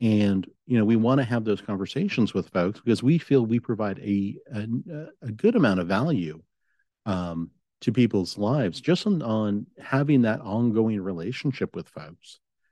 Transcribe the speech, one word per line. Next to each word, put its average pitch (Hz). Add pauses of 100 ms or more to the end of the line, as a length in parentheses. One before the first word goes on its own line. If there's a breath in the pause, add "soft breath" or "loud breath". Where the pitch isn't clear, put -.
And, 104 (200)
you 123
know, 107
we 113
wanna 123
have 113
those 104
conversations 110
with 95
folks 92
because 117
we 156
feel 135
we 113
provide 104
a, 101 (180)
a, 104 (560)
a 123
good 226
amount 104
of 85
value, 98 (640)
um, 87 (320)
to 117
people's 110
lives, 107
just 180
on, 180
on 107 (120)
having 139
that 107
ongoing 110
relationship 95
with 90
folks - (320)